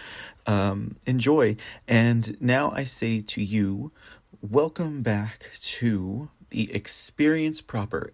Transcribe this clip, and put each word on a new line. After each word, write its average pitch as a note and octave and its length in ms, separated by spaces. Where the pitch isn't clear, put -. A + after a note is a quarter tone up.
um, G2+ 520
enjoy. B2+ 480
And A#2 540
now B2+ 320
I C#3 100
say A2+ 380
to - 200
you, G#2 520
welcome D3 600
back G#2+ 580
to A2 680
The A2 240
Experience D#3 840
proper, - 540